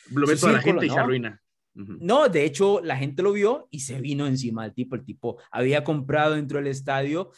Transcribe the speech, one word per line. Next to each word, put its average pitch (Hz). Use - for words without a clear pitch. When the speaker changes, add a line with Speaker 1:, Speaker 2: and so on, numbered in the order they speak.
Speaker 1:
Lo 143
ve 151
Speaker 2:
su 143
Speaker 1:
toda 170
la 127
Speaker 2:
círculo, 175
Speaker 1:
gente 165
y 147
se 143
Speaker 2:
¿no? 135
Speaker 1:
arruina. 127
Ujú. 101
Speaker 2:
No, 254
de 160
hecho, 190
la 156
gente 135
lo 202
vio 208
y 151
se 135
vino 143
encima 120
del 107
tipo. 127
El 113
tipo 110
había 135
comprado 151
dentro 143
del 143
estadio 139